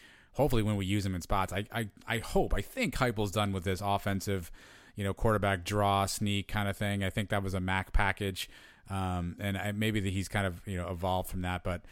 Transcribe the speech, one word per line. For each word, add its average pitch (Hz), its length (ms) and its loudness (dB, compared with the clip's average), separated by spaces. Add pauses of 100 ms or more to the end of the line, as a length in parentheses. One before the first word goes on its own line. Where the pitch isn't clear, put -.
(320)
hopefully 120 320 4
when 107 100 2
we 98 100 0
use 98 220 0
him 95 80 -2
in 87 60 -4
spots. 95 320 0
I, 101 180 -2
I, 113 200 -4 (180)
I 113 100 0
hope, 127 360 0
I 101 60 4
think 208 360 -2
Heupel's 110 340 2
done 104 220 2
with 95 100 -2
this 95 180 0
offensive 98 720 0 (460)
you 104 80 -2
know, 98 100 0
quarterback 98 500 2
draw, 101 420 4
sneak 101 420 0
kind 104 200 0
of 98 80 -2
thing. 101 280 0
I 95 60 0
think 107 200 -2
that 101 120 2
was 95 120 -2
a 95 60 0
Mac 92 320 -2
package. 98 560 2 (400)
Um, 90 500 -2
and 101 180 -2
I, 101 160 -4
maybe 107 280 0
that 95 120 0
he's 95 160 -2
kind 101 180 0
of, 90 200 -6
you 98 100 -4
know, 87 140 -4
evolved 92 400 0
from 92 120 -4
that, 90 200 -2
but, 87 300 -2